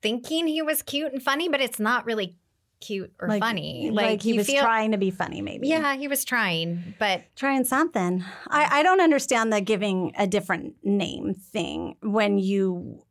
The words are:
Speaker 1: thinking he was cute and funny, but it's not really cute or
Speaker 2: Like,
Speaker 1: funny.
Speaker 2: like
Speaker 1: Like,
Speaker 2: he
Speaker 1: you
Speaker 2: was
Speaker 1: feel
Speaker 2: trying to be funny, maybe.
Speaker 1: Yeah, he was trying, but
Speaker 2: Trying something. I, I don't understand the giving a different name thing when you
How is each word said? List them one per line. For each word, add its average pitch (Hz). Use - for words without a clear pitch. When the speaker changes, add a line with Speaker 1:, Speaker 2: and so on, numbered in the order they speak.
Speaker 1:
thinking 277
he 311
was 302
cute 285
and 262
funny, 302
but 285
it's 233
not 226
really 185
cute 196
or -
Speaker 2:
Like, 214
Speaker 1:
funny. 208
Speaker 2:
like 208
Speaker 1:
Like, 220
Speaker 2:
he 220
Speaker 1:
you 214
Speaker 2:
was 202
Speaker 1:
feel 277
Speaker 2:
trying 220
to 214
be 196
funny, 185
maybe. -
Speaker 1:
Yeah, 302
he 277
was 277
trying, 175
but 190
Speaker 2:
Trying 269
something. 220
I, -
I 311
don't 370
understand 269
the 208
giving 190
a 202
different 185
name 202
thing 165
when 208
you 190